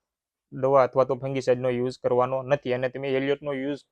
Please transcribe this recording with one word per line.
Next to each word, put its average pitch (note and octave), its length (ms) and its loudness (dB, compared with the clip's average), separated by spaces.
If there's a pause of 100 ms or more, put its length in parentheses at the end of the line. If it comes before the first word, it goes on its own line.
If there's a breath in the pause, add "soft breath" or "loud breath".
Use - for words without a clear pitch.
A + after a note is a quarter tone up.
(520)
દવા C3+ 300 4
અથવા B2+ 220 2
તો C3+ 100 -2
ફંગીસાઇડનો B2+ 560 0
યુઝ B2 300 -2
કરવાનો B2+ 420 0
નથી. B2+ 320 -2
અને B2+ 140 -2
તમે C3+ 200 -8
એલિયટનો C#3 440 -2
યુઝ C#3 280 -6 (100)